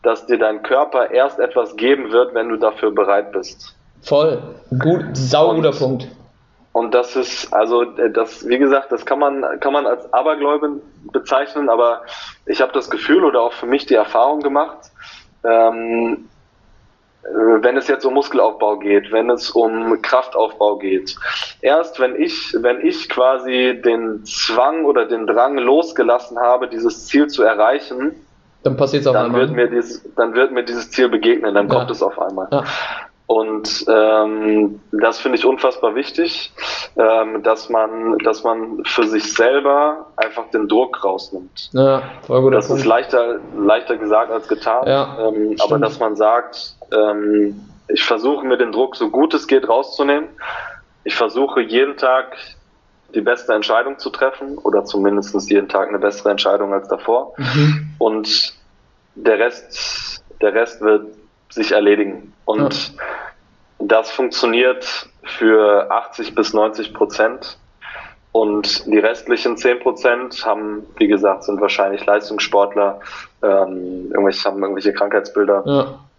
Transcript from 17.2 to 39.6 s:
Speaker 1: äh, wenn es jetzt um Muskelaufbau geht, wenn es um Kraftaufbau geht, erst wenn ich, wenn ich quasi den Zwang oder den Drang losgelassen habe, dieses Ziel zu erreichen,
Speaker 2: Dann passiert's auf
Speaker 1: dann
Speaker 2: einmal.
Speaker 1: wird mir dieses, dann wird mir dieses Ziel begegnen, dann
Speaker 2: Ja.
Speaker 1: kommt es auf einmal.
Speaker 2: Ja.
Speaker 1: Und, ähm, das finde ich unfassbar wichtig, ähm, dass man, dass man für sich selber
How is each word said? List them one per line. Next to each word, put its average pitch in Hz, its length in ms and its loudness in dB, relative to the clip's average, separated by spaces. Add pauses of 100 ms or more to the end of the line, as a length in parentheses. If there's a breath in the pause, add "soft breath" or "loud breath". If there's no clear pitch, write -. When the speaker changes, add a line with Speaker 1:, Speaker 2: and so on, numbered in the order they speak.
Speaker 1:
äh, - 40 -10 (340)
wenn 123 140 2
es 135 120 -2
jetzt 139 180 0
um 131 80 0
Muskelaufbau 107 640 0
geht, 101 340 2
wenn 113 180 2
es 120 200 -2
um 113 520 0
Kraftaufbau 107 760 0
geht, 95 360 -4 (460 loud breath)
erst 156 400 0
wenn 123 200 0
ich, - 400 -4
wenn 120 240 0
ich - 260 -2
quasi 127 720 0
den 113 400 0
Zwang 139 640 0
oder 131 200 2
den 113 200 -4
Drang 123 320 2
losgelassen 123 840 2
habe, 123 280 2
dieses 113 380 -4
Ziel 147 220 2
zu 127 140 -2
erreichen, 127 680 0 (520)
Speaker 2:
Dann 131 140 0
passiert's 139 280 0
auf 131 80 4
Speaker 1:
dann 104 120 2
Speaker 2:
einmal. 101 160 0
Speaker 1:
wird 143 100 0
mir 120 160 2
dieses, 120 340 -4 (140)
dann 117 180 0
wird 127 180 2
mir 123 120 -2
dieses 117 260 -8
Ziel 123 200 2
begegnen, 110 440 2
dann 101 140 2
Speaker 2:
Ja. 131 60 0
Speaker 1:
kommt 123 160 0
es 113 120 -4
auf 98 160 -2
einmal. 95 320 -6
Speaker 2:
Ja. 143 140 0 (600 loud breath)
Speaker 1:
Und, 110 640 -2
ähm, 107 920 2 (120)
das 110 280 0
finde 127 180 0
ich - 80 0
unfassbar 127 480 0
wichtig, - 580 -4 (460 loud breath)
ähm, 110 440 2
dass 110 280 0
man, 113 480 0
dass 110 260 -2
man 113 400 -4
für - 200 0
sich 107 280 -2
selber 143 840 2